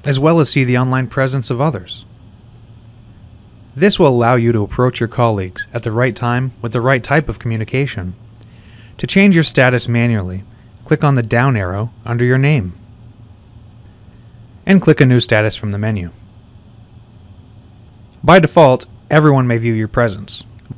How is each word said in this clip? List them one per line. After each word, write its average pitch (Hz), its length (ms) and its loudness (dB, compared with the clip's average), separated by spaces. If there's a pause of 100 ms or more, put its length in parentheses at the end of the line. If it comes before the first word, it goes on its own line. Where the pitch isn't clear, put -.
as 135 140 -2
well 160 220 2
as 139 80 0
see 135 160 0
the 123 140 0
online 127 280 -2
presence 131 440 -4
of 120 100 -4
others. 120 440 -6 (1700)
This 190 240 0
will 165 100 4
allow 123 280 2
you 117 160 2
to 107 100 0
approach 123 380 -2
your 117 80 -2
colleagues 104 680 -4
at 117 80 -8
the 110 100 -6
right 120 240 -2
time 123 360 -4 (100)
with 113 100 -8
the 123 80 -4
right 127 220 0
type 156 260 -2
of 113 100 -8
communication. 110 760 -6 (840)
To - 100 -10
change 196 280 4
your 165 100 2
status 127 440 0
manually, 110 560 -2 (420)
click 156 180 -2
on 139 120 2
the 117 60 0
down 123 320 0
arrow 101 360 -4 (160)
under 117 180 -2
your 127 140 2
name 131 340 0 (1900)
and 190 160 4
click 156 220 2
a 135 40 4
new 123 140 4
status 107 340 0
from 101 180 -8
the 101 60 -6
menu. 104 320 -4 (2250)
By 175 140 8
default, 147 480 4 (240)
everyone 143 360 4
may 117 120 0
view 117 160 -2
your 110 120 -2
presence, 107 580 -4 (340)